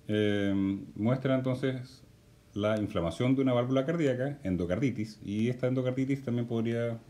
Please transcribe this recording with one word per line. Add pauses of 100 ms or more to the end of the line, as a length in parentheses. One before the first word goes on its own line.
eh, (400)
muestra
entonces (500)
la
inflamación
de
una
válvula
cardíaca,
endocarditis,
y
esta
endocarditis
también
podría, (120)